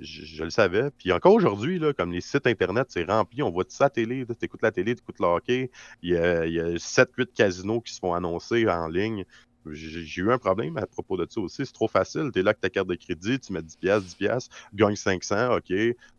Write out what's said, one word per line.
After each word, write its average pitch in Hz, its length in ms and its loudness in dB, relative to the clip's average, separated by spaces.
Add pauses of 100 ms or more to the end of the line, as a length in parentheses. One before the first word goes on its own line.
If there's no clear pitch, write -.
je, 76 240 -16
je 78 200 -10
le 85 60 -6
savais. 110 400 2
Puis - 220 -2
encore 175 200 6
aujourd'hui, 156 460 2
là, 151 140 0
comme 87 200 -2
les 87 80 -4
sites - 260 -2
internet, 107 440 0
c'est 87 140 -4
rempli. 107 380 0
On 110 80 0
voit 90 140 0
tout - 60 -20
ça - 140 0
à - 20 6
la 139 40 2
télé, 123 340 -4
là. 117 100 -8
T'écoutes - 280 -10
la 110 100 2
télé, 120 220 -2
t'écoutes - 260 -14
le 92 60 2
hockey. 123 440 0 (320)
Il 87 80 -2
y 85 60 4
a, 85 300 2
il 82 60 -2
y 82 80 -2
a 85 180 -2
sept, - 380 2
huit 127 160 -2
casinos 101 480 0
qui - 140 -12
se - 40 -14
font 90 140 -2
annoncer 90 560 0
en 85 200 0
ligne. 98 360 -4 (440)
J'ai, 80 360 -12
j'ai 78 180 -8
eu 107 80 2
un 127 80 4
problème 117 380 0
à 104 100 -4
propos - 300 -8
de 82 120 -2
ça - 120 -8
aussi. 110 260 -6
C'est - 60 -12
trop 110 160 -2
facile. 117 440 0
T'es 90 120 0
là 104 60 2
avec - 100 0
ta 95 100 -2
carte 95 160 0
de 90 80 -2
crédit, 92 460 -4
tu - 120 -12
mets 85 100 -4
dix 80 120 -16
piastres, 98 320 0
dix 87 80 -18
piastres, 110 400 -2 (180)
gagne 104 220 4
cinq 95 300 -2
cents, 110 320 2
OK. - 140 -4
Le 113 260 2 (220)